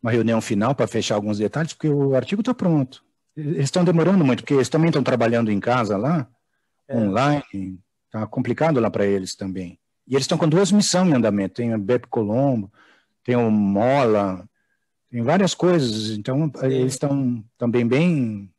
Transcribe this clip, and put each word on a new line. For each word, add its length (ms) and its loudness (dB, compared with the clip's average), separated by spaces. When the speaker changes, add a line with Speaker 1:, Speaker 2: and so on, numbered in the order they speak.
Speaker 1:
Uma 80 0
reunião 280 2
final 360 -2
pra 100 0
fechar 300 -2
alguns 240 -4
detalhes, 340 -4
porque 160 -4
o 260 0
artigo 280 -2
tá 100 -2
pronto. 500 -2
E-, 60 -12
eles 300 -2
tão 120 2
demorando 400 4
muito, 200 2
porque 100 -2
eles 160 2
também 220 2
tão 120 0
trabalhando 480 2
em 80 0
casa 380 0
lá, 300 -2
Speaker 2:
É. 80 -8
Speaker 1:
online, 840 -2
tá 160 -6
complicado 520 0
lá 120 0
pra 120 -2
eles 320 -2
também. 440 -10
E 60 -6
eles 140 0
tão 100 0
com 100 2
duas 240 4
missões 380 4
em 60 4
andamento, 400 0
tem 180 -2
o 60 -2
Bepi 280 -2
Colombo, 640 0
tem 120 0
o 140 2
Mola, 1000 2
tem 140 -6
várias 320 2
coisas, 600 0
então 440 -2
Speaker 2:
Sim. 80 -4
Speaker 1:
eles 320 0
tão 440 -2
também 300 0
bem 720 0